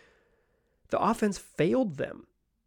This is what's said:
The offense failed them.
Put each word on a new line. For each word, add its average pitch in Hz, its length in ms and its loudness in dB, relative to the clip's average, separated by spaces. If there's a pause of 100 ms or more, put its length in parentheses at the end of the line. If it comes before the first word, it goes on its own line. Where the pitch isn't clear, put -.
(920)
The - 80 0
offense 208 400 2
failed 196 580 0
them. - 300 -8 (400)